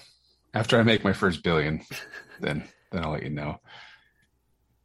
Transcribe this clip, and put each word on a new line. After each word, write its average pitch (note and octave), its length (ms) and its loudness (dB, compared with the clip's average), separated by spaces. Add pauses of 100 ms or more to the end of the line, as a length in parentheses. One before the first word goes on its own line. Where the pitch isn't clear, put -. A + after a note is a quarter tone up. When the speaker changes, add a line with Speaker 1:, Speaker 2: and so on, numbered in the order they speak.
(520)
Speaker 1:
After A2 260 4
I A2+ 60 6
make A2 180 4
my G2 100 2
first F2+ 300 0
billion, D#2 380 0 (320)
Speaker 2:
<laughs> - 280 -20
Speaker 1:
then, - 240 -4 (280)
then E2+ 120 -4
I'll D#2 80 -4
let D2+ 120 -6
you C#2 60 -8
know. D2 300 -8 (1200)